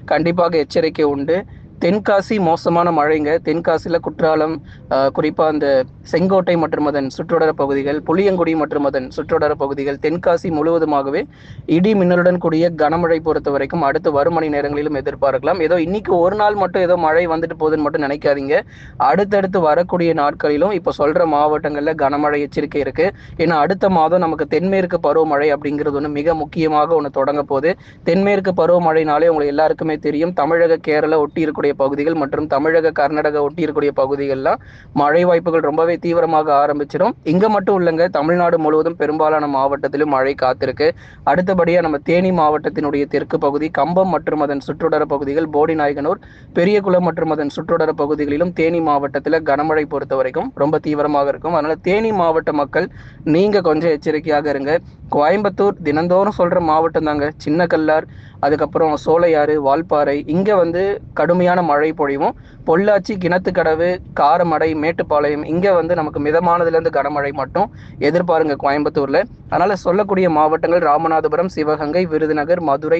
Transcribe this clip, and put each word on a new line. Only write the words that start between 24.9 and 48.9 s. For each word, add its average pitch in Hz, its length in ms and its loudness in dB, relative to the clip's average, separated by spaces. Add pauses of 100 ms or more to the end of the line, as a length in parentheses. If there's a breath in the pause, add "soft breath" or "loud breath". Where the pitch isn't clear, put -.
பருவமழை 151 520 2
அப்படிங்கிறது 143 480 -2
ஒண்ணு 151 120 -4
மிக 147 220 0
முக்கியமாக 156 600 0
ஒண்ணு 147 180 0
தொடங்க 143 320 0
போகுது. 139 300 0 (300 loud breath)
தென்மேற்கு 196 540 2
பருவமழைனாலே 160 720 2
உங்களுக்கு 147 260 2
எல்லாருக்குமே 156 440 0
தெரியும், 151 360 -2
தமிழக, 165 500 2
கேரளா 156 340 0
ஒட்டி 147 240 -2
இருக்கக்கூடிய 156 220 -2 (120)
பகுதிகள் 143 380 0
மற்றும் 151 340 -4
தமிழக, 156 440 2
கர்நாடகா 151 500 0
ஒட்டி 147 200 -4
இருக்கக்கூடிய 147 340 0
பகுதிகள்லாம் 139 640 -2 (340 loud breath)
மழை 147 300 2
வாய்ப்புகள் 170 360 2
ரொம்பவே 165 380 0
தீவிரமாக 165 560 0
ஆரம்பிச்சிடும். 143 600 0 (100)
இங்க 180 260 2
மட்டும் 202 280 0
இல்லைங்க, 170 320 2
தமிழ்நாடு 170 500 2
முழுவதும் 156 360 2
பெரும்பாலான 151 520 0
மாவட்டத்திலும் 139 640 -2
மழை 135 240 0
காத்திருக்கு. 131 540 -2 (380 loud breath)
அடுத்தபடியா 180 560 2
நம்ம 156 160 -2
தேனி 175 340 0
மாவட்டத்தினுடைய 151 760 0
தெற்கு 147 300 -2
பகுதி, 147 320 -2
கம்பம் 185 400 0
மற்றும் 156 300 -2
அதன் 143 220 -2
சுற்றுவட்டார 156 440 -2
பகுதிகள், 147 440 -2
போடிநாயகனூர், 151 720 -2 (320 loud breath)
பெரியகுளம் 190 480 2
மற்றும் 165 300 0
அதன் 151 180 -2
சுற்றுவட்டார 160 420 -2
பகுதிகளிலும் 147 640 -2
தேனி 165 280 0
மாவட்டத்துல 147 600 0